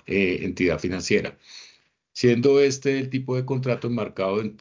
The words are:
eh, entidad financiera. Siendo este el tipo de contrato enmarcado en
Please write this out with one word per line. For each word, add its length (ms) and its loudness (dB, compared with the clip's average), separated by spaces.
eh, 340 0
entidad 380 -2
financiera. 580 -2
Siendo 480 4
este 380 2
el 140 -6
tipo 240 -4
de 100 -4
contrato 420 -2
enmarcado 540 -2
en 200 -6